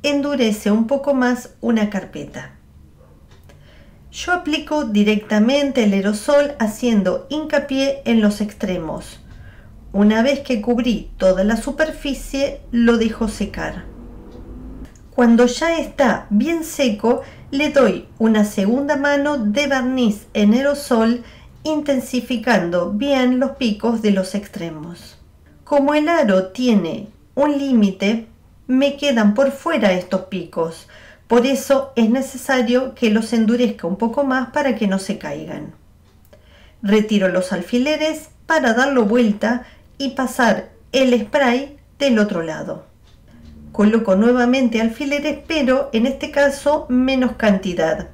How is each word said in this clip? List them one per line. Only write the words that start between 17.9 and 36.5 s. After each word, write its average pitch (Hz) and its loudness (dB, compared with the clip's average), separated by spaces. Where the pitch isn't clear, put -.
una 214 4
segunda 247 0
mano 285 0
de 233 0
barniz 254 0
en 208 4
aerosol, 247 0
intensificando 240 -2
bien 254 2
los 262 0
picos 226 -2
de 214 2
los 185 0
extremos. 170 -10
Como 285 2
el 302 2
aro 202 2
tiene 208 0
un 285 2
límite, 226 0
me 277 2
quedan 233 2
por 269 2
fuera 247 0
estos 180 -2
picos, 170 -8
por 240 4
eso 269 0
es 220 4
necesario 262 0
que 233 0
los 220 0
endurezca 226 0
un 190 -4
poco 233 -2
más 262 -2
para 277 0
que 208 -2
no 190 0
se - -6
caigan. 156 -12